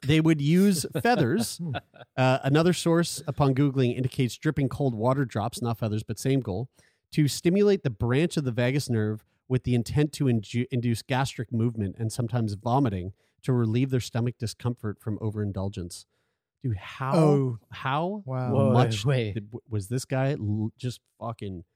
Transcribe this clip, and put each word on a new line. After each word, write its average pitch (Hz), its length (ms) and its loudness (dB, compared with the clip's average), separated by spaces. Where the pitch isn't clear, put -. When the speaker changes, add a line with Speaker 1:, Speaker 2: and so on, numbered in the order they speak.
Speaker 1:
They 156 180 4
would 160 200 4
use 175 440 4
Speaker 2:
<laughs> 156 80 -2
Speaker 1:
feathers, 214 560 2
Speaker 2:
Hmm. 160 180 -6
Speaker 1:
uh, 131 260 4
another 156 300 4
source 170 540 0
upon 135 280 2
Googling 131 420 2
indicates 127 400 -2
dripping 147 320 0
cold 131 260 -2
water 127 300 0
drops, 113 380 -4
not 117 160 -2
feathers, 110 240 -2
but - 160 -8
same 135 220 0
goal, 110 280 -6
to 151 160 4
stimulate 196 560 2
the 135 60 0
branch 127 460 0
of 156 80 -2
the 127 80 -2
vagus 127 380 0
nerve 107 340 0
with 127 140 0
the 123 120 0
intent 147 400 0
to 147 100 -2
indu-, 120 480 0
induce 117 300 -2
gastric 131 500 -4
movement 110 460 -2
and 113 140 -4
sometimes 113 420 -2
vomiting 98 580 -2
to 135 100 0
relieve 123 380 2
their 127 100 0
stomach 120 380 -4
discomfort - 640 -6
from 107 220 -6
overindulgence. 98 840 -6
Dude, 117 120 -2
how, - 400 -6
Speaker 2:
Oh. 139 420 4
Speaker 1:
how 175 560 -4
Speaker 2:
Wow. 127 260 -4
Speaker 3:
Whoa, 135 200 4
Speaker 1:
much 113 320 4
Speaker 3:
wait. 120 300 0
Speaker 1:
did, 104 160 -8
w-, 117 200 -14
was 104 180 -4
this 123 160 -4
guy 135 280 -2
l-, 107 440 -2
just 123 240 -8
fucking 101 440 -10